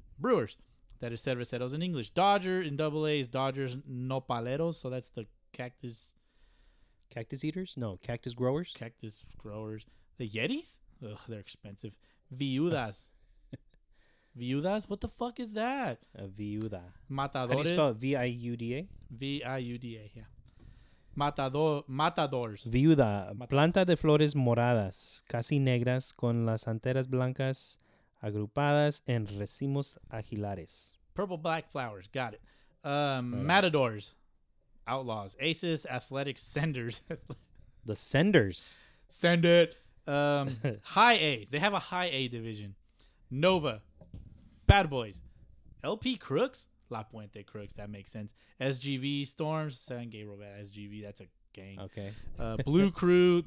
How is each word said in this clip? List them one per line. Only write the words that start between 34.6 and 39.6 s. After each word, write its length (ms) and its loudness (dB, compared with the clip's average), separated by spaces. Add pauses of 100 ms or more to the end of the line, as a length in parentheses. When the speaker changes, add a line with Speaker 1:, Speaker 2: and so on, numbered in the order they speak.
Speaker 1:
Outlaws. 520 -4
Aces, 480 -2
athletics, 560 -6
senders. 640 -4
<laughs> 40 -20 (760)
Speaker 2:
The 120 -2
senders. 840 2 (300)
Speaker 1:
Send 360 4
it. 320 8 (300)